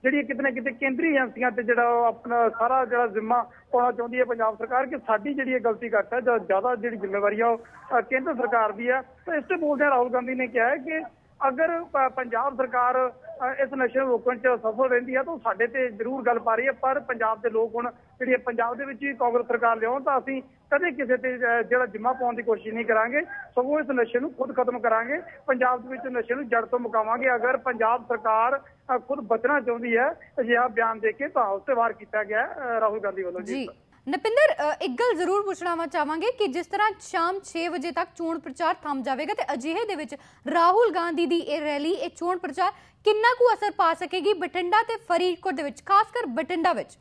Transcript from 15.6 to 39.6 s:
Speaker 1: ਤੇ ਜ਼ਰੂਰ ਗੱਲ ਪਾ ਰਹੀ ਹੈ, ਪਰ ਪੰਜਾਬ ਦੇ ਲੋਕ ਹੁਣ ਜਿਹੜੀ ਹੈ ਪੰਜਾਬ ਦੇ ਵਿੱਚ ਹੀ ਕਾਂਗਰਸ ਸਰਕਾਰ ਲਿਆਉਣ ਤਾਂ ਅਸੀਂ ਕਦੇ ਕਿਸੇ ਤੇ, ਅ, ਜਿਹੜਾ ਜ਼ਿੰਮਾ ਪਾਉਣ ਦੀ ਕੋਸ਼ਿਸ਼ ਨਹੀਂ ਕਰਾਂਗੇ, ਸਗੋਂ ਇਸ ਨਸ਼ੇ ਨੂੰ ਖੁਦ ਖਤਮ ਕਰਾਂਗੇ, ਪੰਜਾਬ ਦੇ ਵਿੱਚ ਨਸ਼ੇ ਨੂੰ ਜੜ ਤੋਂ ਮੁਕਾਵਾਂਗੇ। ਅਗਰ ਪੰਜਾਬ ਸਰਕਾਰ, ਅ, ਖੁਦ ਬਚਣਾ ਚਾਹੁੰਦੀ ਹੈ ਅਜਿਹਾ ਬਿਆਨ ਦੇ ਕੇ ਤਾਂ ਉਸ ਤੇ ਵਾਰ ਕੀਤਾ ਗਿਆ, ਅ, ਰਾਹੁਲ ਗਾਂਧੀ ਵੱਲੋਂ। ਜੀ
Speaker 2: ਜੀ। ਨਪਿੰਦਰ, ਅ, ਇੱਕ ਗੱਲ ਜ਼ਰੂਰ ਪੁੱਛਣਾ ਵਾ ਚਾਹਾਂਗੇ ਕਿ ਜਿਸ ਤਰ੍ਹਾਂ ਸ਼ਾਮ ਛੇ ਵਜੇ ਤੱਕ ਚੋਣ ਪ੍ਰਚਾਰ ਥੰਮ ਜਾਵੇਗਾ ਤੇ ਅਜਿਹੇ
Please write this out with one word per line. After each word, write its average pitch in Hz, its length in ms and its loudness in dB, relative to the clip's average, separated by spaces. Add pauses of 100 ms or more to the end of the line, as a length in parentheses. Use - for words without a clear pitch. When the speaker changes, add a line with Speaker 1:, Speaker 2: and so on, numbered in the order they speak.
Speaker 1:
ਤੇ 254 220 -2
ਜ਼ਰੂਰ 233 340 -6
ਗੱਲ 240 160 2
ਪਾ 233 160 0
ਰਹੀ 254 120 0
ਹੈ, 269 40 2
ਪਰ 269 280 0
ਪੰਜਾਬ 220 420 -2
ਦੇ 233 80 -2
ਲੋਕ 220 260 -2
ਹੁਣ 240 160 -4 (280)
ਜਿਹੜੀ 254 120 -2
ਹੈ 247 60 4
ਪੰਜਾਬ 240 380 -2
ਦੇ 277 100 -8
ਵਿੱਚ 277 180 -12
ਹੀ 277 100 -4
ਕਾਂਗਰਸ 240 340 0
ਸਰਕਾਰ 233 300 2
ਲਿਆਉਣ 240 260 -2
ਤਾਂ 277 160 2
ਅਸੀਂ 262 220 -6
ਕਦੇ 302 500 -2
ਕਿਸੇ 254 260 0
ਤੇ, 254 180 -4
ਅ, 233 260 2
ਜਿਹੜਾ 247 240 2
ਜ਼ਿੰਮਾ 220 280 -2
ਪਾਉਣ 247 220 -2
ਦੀ 226 80 -6
ਕੋਸ਼ਿਸ਼ 220 320 -2
ਨਹੀਂ 233 100 -4
ਕਰਾਂਗੇ, 233 360 2
ਸਗੋਂ 294 580 -2
ਇਸ 254 100 -4
ਨਸ਼ੇ 240 300 0
ਨੂੰ 294 140 -4
ਖੁਦ 254 220 -6
ਖਤਮ 247 240 0
ਕਰਾਂਗੇ, 233 420 0 (260)
ਪੰਜਾਬ 254 340 2
ਦੇ 254 60 -16
ਵਿੱਚ 262 200 -10
ਨਸ਼ੇ 240 280 -2
ਨੂੰ 269 140 -8
ਜੜ 226 160 2
ਤੋਂ 240 140 0
ਮੁਕਾਵਾਂਗੇ। 233 560 0
ਅਗਰ 247 220 2
ਪੰਜਾਬ 240 460 0
ਸਰਕਾਰ, 226 580 2 (340)
ਅ, - 20 0
ਖੁਦ 277 220 -4
ਬਚਣਾ 233 400 2
ਚਾਹੁੰਦੀ 233 380 0
ਹੈ 277 160 2 (260)
ਅਜਿਹਾ 240 280 2
ਬਿਆਨ 226 320 0
ਦੇ 214 120 0
ਕੇ 277 160 -6
ਤਾਂ 240 200 0
ਉਸ 196 160 -4
ਤੇ 277 100 0
ਵਾਰ 233 200 2
ਕੀਤਾ 214 300 -6
ਗਿਆ, 214 220 -2
ਅ, 247 340 -4
ਰਾਹੁਲ 220 200 0
ਗਾਂਧੀ 190 240 -4
ਵੱਲੋਂ। 180 180 -6
ਜੀ 220 120 -6
Speaker 2:
ਜੀ। 262 140 -4 (420)
ਨਪਿੰਦਰ, 466 440 4
ਅ, 294 280 -2
ਇੱਕ 277 120 -2
ਗੱਲ 453 220 2
ਜ਼ਰੂਰ 359 280 0
ਪੁੱਛਣਾ 349 320 -4
ਵਾ 330 100 -4
ਚਾਹਾਂਗੇ 311 460 -2
ਕਿ 427 160 0
ਜਿਸ 330 200 -4
ਤਰ੍ਹਾਂ 415 320 0
ਸ਼ਾਮ 359 400 -2
ਛੇ 339 280 -6
ਵਜੇ 339 240 -4
ਤੱਕ 339 240 -4
ਚੋਣ 330 240 -4
ਪ੍ਰਚਾਰ 320 340 -4
ਥੰਮ 285 280 -6
ਜਾਵੇਗਾ 285 320 -4
ਤੇ - 200 -4
ਅਜਿਹੇ 330 340 -4